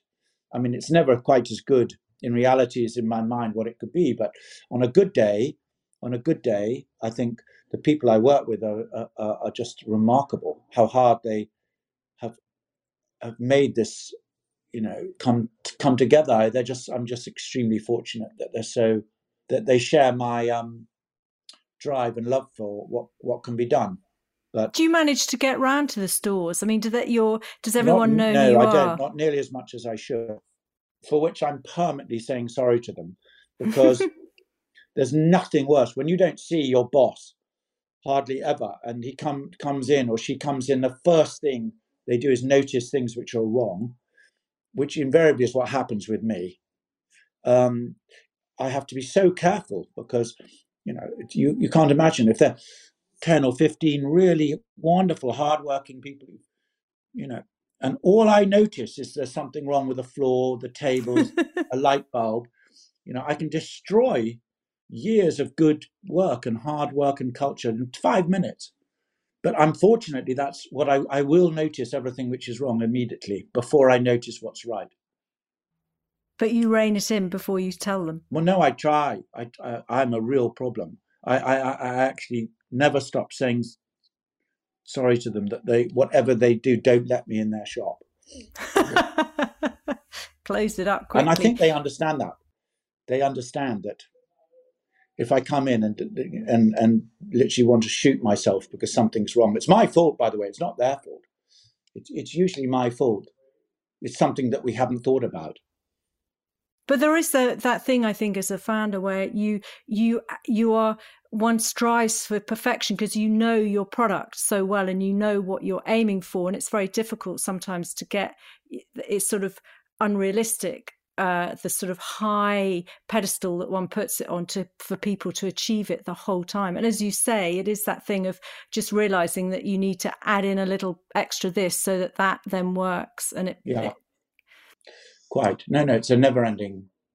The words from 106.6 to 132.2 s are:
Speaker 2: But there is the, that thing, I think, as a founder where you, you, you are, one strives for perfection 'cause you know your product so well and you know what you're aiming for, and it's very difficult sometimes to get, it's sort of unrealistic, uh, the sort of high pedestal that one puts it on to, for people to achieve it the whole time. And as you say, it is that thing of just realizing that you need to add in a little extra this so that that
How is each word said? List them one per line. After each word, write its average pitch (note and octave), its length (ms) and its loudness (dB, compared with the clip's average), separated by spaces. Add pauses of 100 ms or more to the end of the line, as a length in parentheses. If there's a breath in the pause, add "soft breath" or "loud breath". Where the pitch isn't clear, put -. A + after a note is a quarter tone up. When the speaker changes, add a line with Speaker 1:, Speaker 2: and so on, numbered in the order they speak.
Speaker 2:
But C4+ 140 2
there D4+ 160 4
is D#4+ 140 0
the, B3+ 320 2
that A#3 220 -2
thing, B3 200 2
I G#3+ 80 -2
think, G#3 240 -2
as F#3+ 120 -4
a G3 80 -4
founder G#3+ 440 -4
where F#3+ 260 -2
you, G#3 320 -2 (280 loud breath)
you, A3+ 340 0 (240)
you A3+ 280 2
are, A3 240 2 (340 loud breath)
one A3+ 280 0
strives A#3 640 0
for G#3 140 -4
perfection A3 560 -4
'cause G#3 220 -4
you G#3+ 100 0
know A3+ 280 2
your G3+ 280 0
product G3 560 -4
so G3 240 -2
well G3 240 -2
and F#3+ 160 -2
you G3 100 -2
know G#3 280 0
what F#3 220 -6
you're F#3 240 -4
aiming G#3+ 340 0
for, F3+ 260 -4
and F#3+ 80 -2
it's - 140 -8
very G3 180 -2
difficult G#3+ 540 -6
sometimes F3+ 540 -8
to - 100 -12
get, G3 300 -4 (600 soft breath)
it's - 320 -4
sort G3 160 -2
of F#3+ 160 -8 (400 soft breath)
unrealistic, G3+ 920 -2 (240)
uh, F3 460 -2
the F#3 60 -6
sort F#3 200 -4
of F3+ 80 -8
high G3+ 880 -2 (240 loud breath)
pedestal F#3+ 480 -4
that F3+ 120 -6
one F#3 200 -4
puts - 320 -6
it - 80 -10
on F3 160 -4
to, F#3 200 -6 (140)
for - 160 -8
people F#3+ 380 -6
to - 140 -6
achieve G#3 440 -4
it - 140 -8
the F3+ 80 -8
whole F3+ 320 -4
time. F#3 320 -4
And A3+ 80 -2
as G#3 160 0
you G#3 100 -2
say, F#3+ 460 -2
it F#3+ 100 -4
is G#3 160 -4
that - 220 -6
thing F#3+ 220 -4
of F#3 120 -8 (320 loud breath)
just G#3 220 -4
realizing F#3 560 0
that F#3 160 -6
you G3 120 -2
need F#3+ 240 -2
to - 120 -6 (100)
add G3+ 220 0
in G3 140 0
a F#3+ 60 -2
little F#3 360 -4 (140)
extra - 340 -2
this F3+ 280 -2
so F#3+ 220 -2
that - 160 -6
that F#3+ 320 0